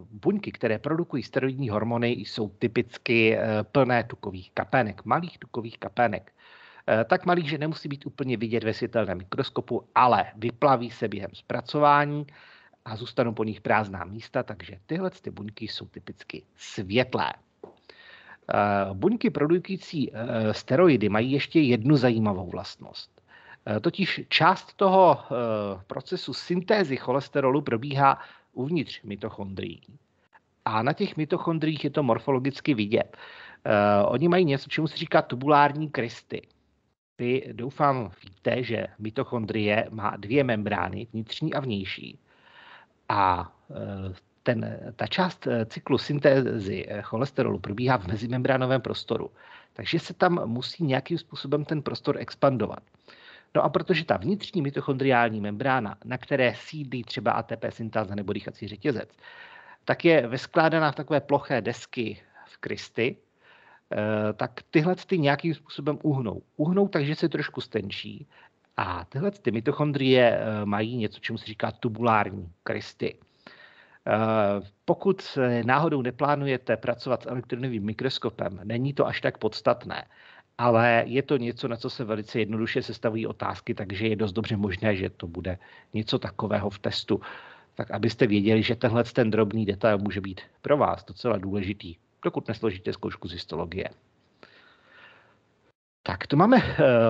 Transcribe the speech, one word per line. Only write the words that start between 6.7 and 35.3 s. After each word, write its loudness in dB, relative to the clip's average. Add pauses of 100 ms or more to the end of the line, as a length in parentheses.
Eh, 4
tak 2
malých, 2
že -4
nemusí -6
být -8
úplně -4
vidět -2
ve 0
světelném -2
mikroskopu, -6
ale 6 (100)
vyplaví 0
se -4
během -10
zpracování 0 (580)
a -10
zůstanou -2
po -2
nich -8
prázdná 0
místa, -6
takže -12
tyhle -4
ty -14
buňky -12
jsou -12
typicky -16 (140)
světlé. -2
Eh, -4
buňky 0
produkující, -2
eh, -2
steroidy 4
mají 2
ještě 2
jednu 6
zajímavou 2
vlastnost. -12 (560)
Eh, 0
totiž 0
část 4
toho, 8
eh, -2
procesu -8
syntézy 0
cholesterolu 2
probíhá 2 (340)
uvnitř -4
mitochondrií. -8 (840)
A 0
na 2
těch -4
mitochondriích -2
je -2
to 0
morfologicky 0
vidět. 0 (480)
Eh, 6
oni 2
mají 4
něco, 0
čemu -2
se -16
říká 2
tubulární 4